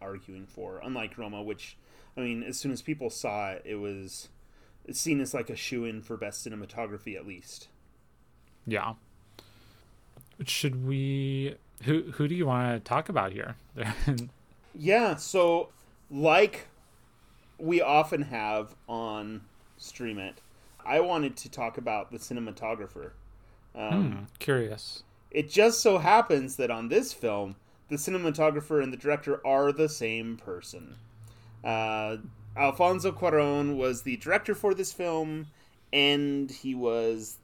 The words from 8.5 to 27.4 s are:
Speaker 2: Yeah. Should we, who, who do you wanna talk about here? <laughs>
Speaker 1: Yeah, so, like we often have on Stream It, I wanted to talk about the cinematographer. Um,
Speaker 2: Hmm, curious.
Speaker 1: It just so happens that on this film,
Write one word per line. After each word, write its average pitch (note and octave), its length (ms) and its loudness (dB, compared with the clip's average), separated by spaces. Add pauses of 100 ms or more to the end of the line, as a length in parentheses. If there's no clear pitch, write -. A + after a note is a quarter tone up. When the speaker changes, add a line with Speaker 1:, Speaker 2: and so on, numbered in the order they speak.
Speaker 2:
Yeah. A2 280 -2 (1500)
Should B2+ 420 -2
we, C3+ 680 -2 (300)
who, D3+ 180 2 (120)
who D3 120 2
do D3+ 80 0
you F3 120 0
wanna B2 340 2
talk C#3 280 -2
about G2+ 240 0
here? A2 240 -8 (200)
<laughs> A#2 100 -6 (880)
Speaker 1:
Yeah, F#3+ 420 4
so, F3 520 2 (420)
like D#3+ 580 4 (920)
we E3+ 240 2
often D3+ 400 4
have G#2+ 520 -2 (140)
on A2 540 -6 (340)
Stream A2+ 420 -8
It, F#2+ 220 -10 (460)
I C#3+ 140 4
wanted E3 380 0
to - 120 -14
talk A#2 260 -6
about A2 340 -4
the A2 80 -12
cinematographer. A2 920 -8 (640)
Um, B2 380 0
Speaker 2:
Hmm, G2 60 -8 (200)
curious. A#2 640 -2 (280)
Speaker 1:
It D3+ 200 -4
just A3+ 300 6
so G3 180 6
happens D#3+ 580 6
that B2+ 140 0
on A2+ 180 -4
this A3 240 2
film, G2+ 440 -2 (320)